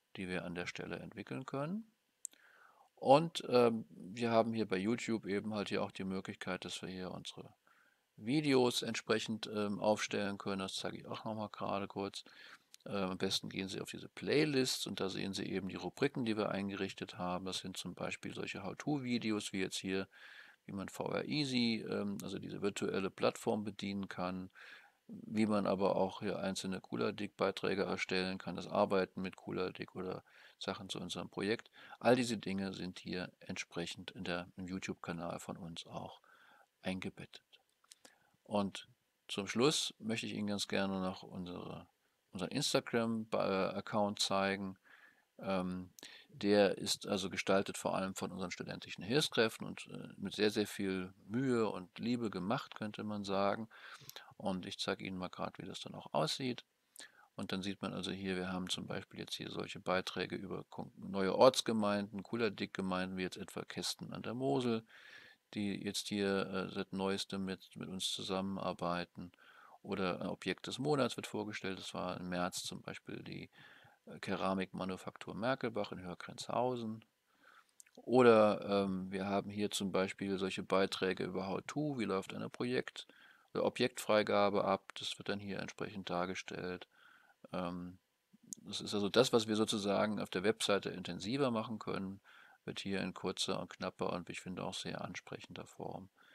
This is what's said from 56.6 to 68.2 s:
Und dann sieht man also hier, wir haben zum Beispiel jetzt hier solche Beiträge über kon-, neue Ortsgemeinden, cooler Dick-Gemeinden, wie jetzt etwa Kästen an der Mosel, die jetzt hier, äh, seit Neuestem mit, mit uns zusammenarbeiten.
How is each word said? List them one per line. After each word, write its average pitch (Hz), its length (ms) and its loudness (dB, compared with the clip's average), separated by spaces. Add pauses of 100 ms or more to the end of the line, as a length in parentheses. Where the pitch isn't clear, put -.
Und 104 140 -6
dann 95 120 -2
sieht 98 180 -4
man 98 140 -2
also 95 160 -4
hier, 95 260 -2
wir 92 160 -2
haben 92 160 -2
zum - 180 -4
Beispiel - 340 -8
jetzt - 140 -8
hier - 160 -6
solche 98 300 -6
Beiträge 92 560 0
über 95 280 -6
kon-, - 340 -10
neue 95 360 0
Ortsgemeinden, 104 880 6
cooler 117 280 0
Dick-Gemeinden, 95 640 -2
wie 92 60 0
jetzt 90 160 -4
etwa - 260 -8
Kästen - 480 -6
an 95 100 -6
der 107 120 -4
Mosel, 123 500 0 (680)
die 101 300 -2
jetzt - 240 -4
hier, 98 380 2
äh, 95 260 -2
seit 98 200 -4
Neuestem 98 520 0
mit, 92 320 -8
mit - 120 -8
uns 92 240 -4
zusammenarbeiten. 92 1160 -2 (520)